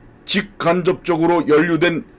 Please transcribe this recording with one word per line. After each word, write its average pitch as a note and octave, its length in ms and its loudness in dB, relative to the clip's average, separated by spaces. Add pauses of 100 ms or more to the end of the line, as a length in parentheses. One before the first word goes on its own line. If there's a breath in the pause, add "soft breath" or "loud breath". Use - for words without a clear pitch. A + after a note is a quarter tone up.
(260)
직간접적으로 E3+ 1200 -2
연루된 D#3+ 580 2 (140)